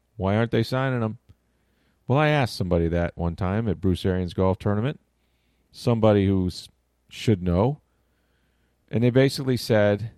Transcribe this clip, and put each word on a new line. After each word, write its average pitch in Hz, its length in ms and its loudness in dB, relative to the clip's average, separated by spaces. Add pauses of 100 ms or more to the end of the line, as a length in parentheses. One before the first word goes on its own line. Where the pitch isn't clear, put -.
(180)
Why 95 180 0
aren't 113 160 0
they 113 120 0
signing 131 380 -4
him? 110 160 -4 (920)
Well, 127 120 2
I 151 100 2
asked 143 260 0
somebody 87 340 0
that 85 280 -2
one 85 180 -4
time 101 320 -4
at 82 140 -4
Bruce 92 240 0
Arians' 90 280 -2
golf 92 260 0
tournament, 107 400 -4 (720)
somebody 107 540 2
who 95 220 2
s-, - 220 -10 (400)
should 101 340 -2
know, 95 380 0 (1080)
and 110 140 -2
they 123 60 4
basically 131 480 2
said, 104 600 0